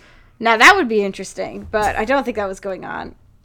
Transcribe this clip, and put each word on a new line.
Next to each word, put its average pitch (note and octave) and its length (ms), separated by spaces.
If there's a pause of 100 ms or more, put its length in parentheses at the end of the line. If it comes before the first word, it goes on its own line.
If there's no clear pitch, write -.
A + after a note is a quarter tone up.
(380)
Now, A3+ 180
that D#4 200
would E4 120
be G#3+ 160
interesting, F#3+ 680
but G#3 260
I G#3+ 80
don't C4 200
think A3 120
that G#3 120
was F#3+ 120
going F#3+ 240
on. - 300 (300)